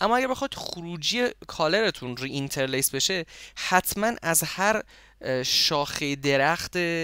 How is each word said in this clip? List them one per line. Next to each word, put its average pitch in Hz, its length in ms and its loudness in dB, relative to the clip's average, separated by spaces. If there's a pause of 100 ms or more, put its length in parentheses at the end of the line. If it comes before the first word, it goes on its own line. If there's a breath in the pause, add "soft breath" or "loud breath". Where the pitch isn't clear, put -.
اما 220 160 4
اگر 262 100 2
بخواید 262 280 -4
خروجی 175 720 -2 (180)
کالرتون 160 720 0
ری 131 140 -6
اینترلیس 135 600 0
بشه، 165 360 0 (300 loud breath)
حتماً 202 560 2 (100)
از 165 200 2
هر، 202 400 0 (380 loud breath)
اه، 131 220 -2
شاخه 143 760 0
درخت 139 600 2 (280)